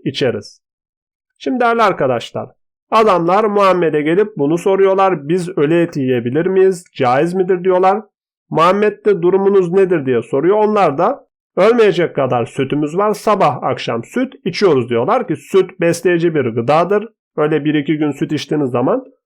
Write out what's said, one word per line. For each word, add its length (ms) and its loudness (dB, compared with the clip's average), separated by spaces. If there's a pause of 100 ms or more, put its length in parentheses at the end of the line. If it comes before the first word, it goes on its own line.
içeriz." 580 -4 (760)
Şimdi 220 -4
değerli 220 0
arkadaşlar, 680 -2 (420)
adamlar 520 2
Muhammed'e 580 2
gelip 360 0
bunu 200 0
soruyorlar. 680 2
"Biz 300 -2
ölü 240 2
eti 180 -4
yiyebilir 460 -2
miyiz? 380 0 (120)
Caiz 380 0
midir?" 300 -2
diyorlar. 380 2 (480)
Muhammed 560 0
de 160 2
"Durumunuz 500 2
nedir?" 340 0
diye 160 0
soruyor. 360 0
Onlar 400 0
da 280 -2 (320)
"Ölmeyecek 580 2
kadar 300 -2
sütümüz 520 -4
var, 160 0
sabah 500 0
akşam 400 -4
süt 300 -6 (120)
içiyoruz." 440 0
diyorlar 380 0
ki 80 -4
süt 440 -2
besleyici 560 0
bir 100 0
gıdadır. 640 0 (300)
Öyle 280 0
bir 80 0
iki 240 -2
gün 140 -2
süt 200 -6
içtiğiniz 380 -4
zaman 340 -2 (220)